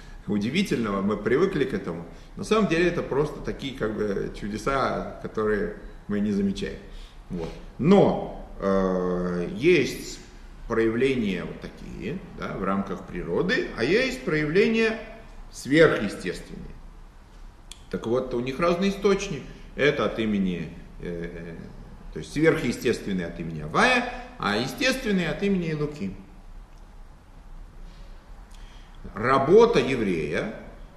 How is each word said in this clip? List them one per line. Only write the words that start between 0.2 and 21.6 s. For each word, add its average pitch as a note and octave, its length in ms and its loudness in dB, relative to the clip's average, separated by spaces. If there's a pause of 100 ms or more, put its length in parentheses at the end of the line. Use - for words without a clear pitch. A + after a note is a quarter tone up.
удивительного, G#2+ 720 0
мы G#2 160 2
привыкли C#3 460 4
к - 100 -4
этому. E2+ 320 -4 (300)
На - 80 -6
самом G#3+ 240 4
деле E3 200 4
это E3 140 0
просто D3 380 0
такие, A#2+ 380 -6
как G#2+ 180 -2
бы, G2+ 440 -2
чудеса, G#2+ 840 -2
которые G#2 560 -2 (320)
мы G#2 100 0
не G#2 120 2
замечаем. G2 480 -2 (500)
Вот. E2 200 -6 (280)
Но, D3+ 680 6 (140)
э, F2+ 960 2
есть C#3+ 640 2 (480)
проявления A2+ 800 2
вот D#2+ 160 -10
такие, - 580 -8 (180)
да, F2+ 200 -6
в G2+ 60 -4
рамках F#2+ 440 0
природы, F2+ 720 0
а - 80 0
есть A#3+ 400 2
проявления G#3+ 760 2 (520)
сверхъестественные. A2 1200 2 (1120)
Так F#2 160 -6
вот, B2+ 280 0
у A#2+ 80 0
них C3 180 -4
разный F3+ 300 2
источник. F#3+ 540 0 (320)
Это B2+ 300 4
от - 140 -2
имени, F#2 540 0 (260)
э, E2+ 560 -8 (560)